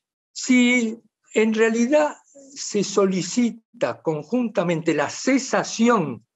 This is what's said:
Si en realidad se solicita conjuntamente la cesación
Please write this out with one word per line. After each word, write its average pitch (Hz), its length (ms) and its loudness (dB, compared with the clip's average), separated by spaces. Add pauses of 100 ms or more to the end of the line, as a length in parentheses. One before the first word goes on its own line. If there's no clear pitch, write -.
(320)
Si 247 640 2 (380)
en 220 200 2
realidad 233 640 2 (380)
se - 280 -4
solicita 190 1200 -2
conjuntamente 165 920 -2
la 147 160 -2
cesación 214 1120 0 (120)